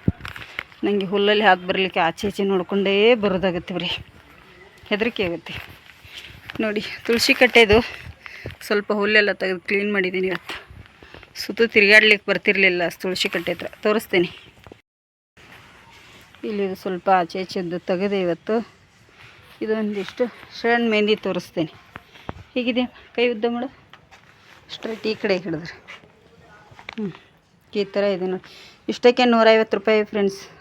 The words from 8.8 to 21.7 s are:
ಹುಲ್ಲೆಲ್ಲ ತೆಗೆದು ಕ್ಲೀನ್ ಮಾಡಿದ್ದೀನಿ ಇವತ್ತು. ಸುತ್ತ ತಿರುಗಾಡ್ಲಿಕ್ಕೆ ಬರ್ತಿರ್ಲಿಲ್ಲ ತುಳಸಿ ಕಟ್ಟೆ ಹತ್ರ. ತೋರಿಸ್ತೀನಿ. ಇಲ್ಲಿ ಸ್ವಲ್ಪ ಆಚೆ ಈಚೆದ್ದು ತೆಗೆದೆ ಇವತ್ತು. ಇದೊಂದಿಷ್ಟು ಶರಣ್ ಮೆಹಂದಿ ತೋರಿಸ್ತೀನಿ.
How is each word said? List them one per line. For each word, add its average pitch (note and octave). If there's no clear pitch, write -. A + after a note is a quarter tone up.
ಹುಲ್ಲೆಲ್ಲ G#3
ತೆಗೆದು F#3
ಕ್ಲೀನ್ G3+
ಮಾಡಿದ್ದೀನಿ F#3
ಇವತ್ತು. -
ಸುತ್ತ -
ತಿರುಗಾಡ್ಲಿಕ್ಕೆ G#3+
ಬರ್ತಿರ್ಲಿಲ್ಲ F#3
ತುಳಸಿ F#3
ಕಟ್ಟೆ F3
ಹತ್ರ. -
ತೋರಿಸ್ತೀನಿ. G#3
ಇಲ್ಲಿ G3+
ಸ್ವಲ್ಪ F#3+
ಆಚೆ F#3
ಈಚೆದ್ದು F3+
ತೆಗೆದೆ G3
ಇವತ್ತು. F3
ಇದೊಂದಿಷ್ಟು G#3+
ಶರಣ್ A#3
ಮೆಹಂದಿ G#3
ತೋರಿಸ್ತೀನಿ. F3+